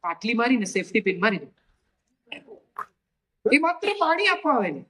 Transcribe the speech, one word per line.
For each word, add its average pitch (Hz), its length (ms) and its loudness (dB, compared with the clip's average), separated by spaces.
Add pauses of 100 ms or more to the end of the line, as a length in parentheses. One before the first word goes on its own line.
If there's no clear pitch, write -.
પાટલી 175 320 -4
મારીને 233 320 2
સેફ્ટી 190 360 -4
પિન 180 180 -2
મારી 202 180 2
દો." 143 100 -10 (2000)
એ 285 40 6
માત્ર 339 320 0 (100)
પાણી 339 280 2
આપવા 349 260 2
આવે 196 180 0
ને. 139 180 -10